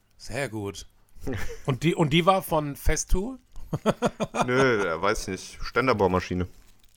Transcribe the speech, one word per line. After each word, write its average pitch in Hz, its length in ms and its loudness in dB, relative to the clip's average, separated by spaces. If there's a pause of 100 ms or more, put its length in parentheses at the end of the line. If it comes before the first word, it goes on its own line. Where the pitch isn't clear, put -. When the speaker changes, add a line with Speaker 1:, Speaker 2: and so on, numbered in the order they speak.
(160)
Speaker 1:
sehr 127 320 -6
gut. 101 380 -8 (400)
Speaker 2:
<laughs> 131 400 -4
Speaker 1:
Und 131 160 -2
die, 160 120 4
und 151 160 2
die 165 140 4
war 190 180 4
von 147 340 -2
Festool? 196 640 0 (340)
<laughs> - 720 -2
Speaker 2:
Nö, 123 400 4
äh, 82 160 -2
weiß 101 200 0
ich - 60 -8
nicht. - 340 -10
Ständerbohrmaschine. 92 840 2 (500)